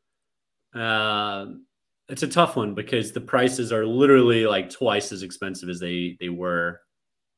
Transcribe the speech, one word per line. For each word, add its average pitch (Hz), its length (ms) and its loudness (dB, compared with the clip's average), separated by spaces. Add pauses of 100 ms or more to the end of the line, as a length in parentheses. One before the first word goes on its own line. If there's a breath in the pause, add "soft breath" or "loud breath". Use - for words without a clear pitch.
(720)
uh, 107 720 -2 (640)
it's 139 140 -6
a 151 40 -2
tough 170 280 2
one 104 180 -2
because 107 380 -4
the 120 100 -8
prices 127 500 0
are 110 140 0
literally, 120 600 6
like, 95 240 0
twice 104 420 -2
as 95 120 -10
expensive 90 460 -10
as 87 100 -8
they, 87 400 -6
they 90 100 -8
were 87 520 -4 (560)